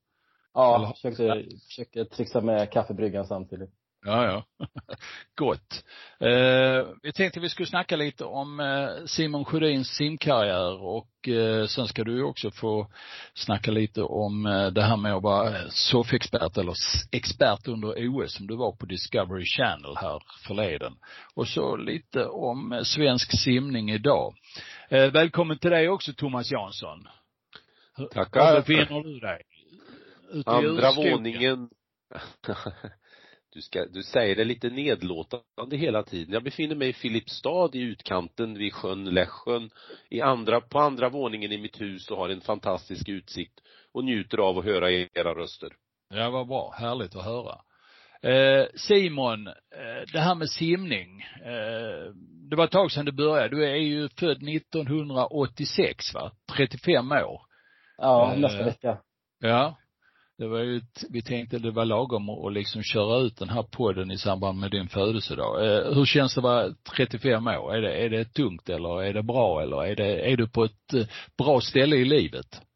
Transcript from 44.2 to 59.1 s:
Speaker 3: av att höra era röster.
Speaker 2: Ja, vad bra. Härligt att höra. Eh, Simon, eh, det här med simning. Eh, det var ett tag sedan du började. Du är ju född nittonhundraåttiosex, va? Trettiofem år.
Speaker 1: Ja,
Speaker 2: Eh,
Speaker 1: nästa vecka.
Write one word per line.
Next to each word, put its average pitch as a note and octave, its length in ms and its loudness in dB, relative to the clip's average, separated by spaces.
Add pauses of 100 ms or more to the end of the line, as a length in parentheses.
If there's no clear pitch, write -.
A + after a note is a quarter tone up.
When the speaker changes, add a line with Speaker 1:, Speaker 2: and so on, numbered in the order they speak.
Speaker 3:
av F#2+ 200 4
att F2+ 60 -2
höra F2+ 260 2
era F2 440 0
röster. D#2+ 340 -10 (460)
Speaker 2:
Ja, A2+ 160 -2
vad B2+ 180 -4
bra. B2+ 300 -6
Härligt A#2 380 -6
att F#2 80 -10
höra. A2+ 360 -8 (600)
Eh, C3+ 520 6
Simon, C#3 720 2
eh, F2+ 60 -12 (600)
det D#3 80 0
här F3+ 140 4
med D#3+ 160 -4
simning. C#3+ 720 -2 (240)
Eh, A2 680 -6 (380)
det D3+ 60 -2
var E3+ 80 6
ett - 60 4
tag F#3 220 4
sedan D3 120 -2
du C#3+ 80 -2
började. C#3+ 440 2
Du D3+ 140 2
är C#3 60 0
ju D3+ 320 0
född C#3+ 340 -2
nittonhundraåttiosex, D3 1700 -2
va? - 160 -8 (260)
Trettiofem C3+ 560 2
år. - 280 0 (580)
Speaker 1:
Ja, B2+ 340 6
Speaker 2:
Eh, C3+ 80 0
Speaker 1:
nästa G#2+ 240 2
vecka. A2+ 340 -2 (420)